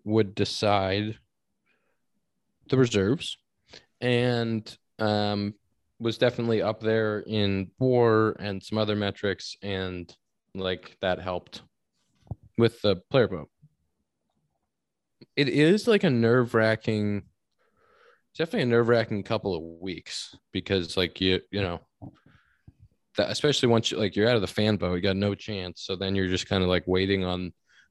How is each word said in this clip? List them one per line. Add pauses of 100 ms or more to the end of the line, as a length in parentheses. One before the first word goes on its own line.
would
decide (1500)
the
reserves, (640)
and, (220)
um, (460)
was
definitely
up
there
in
war
and
some
other
metrics,
and, (380)
like,
that
helped (960)
with
the (140)
player
vote. (1900)
It
is,
like,
a
nerve-wracking, (1120)
definitely
a
nerve-wracking
couple
of (180)
weeks (180)
because,
like,
you, (100)
you
know, (1400)
that,
especially
once
you,
like,
you're
out
of
the
fan
vote,
you
got
no
chance.
So
then
you're
just
kinda,
like,
waiting
on (380)